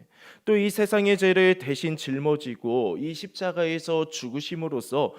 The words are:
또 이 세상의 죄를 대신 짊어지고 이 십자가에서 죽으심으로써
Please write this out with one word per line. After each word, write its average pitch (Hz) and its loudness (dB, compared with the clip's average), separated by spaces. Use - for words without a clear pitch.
또 214 4
이 202 4
세상의 202 2
죄를 185 4
대신 147 -4
짊어지고 127 -2
이 160 -6
십자가에서 165 -4
죽으심으로써 143 -4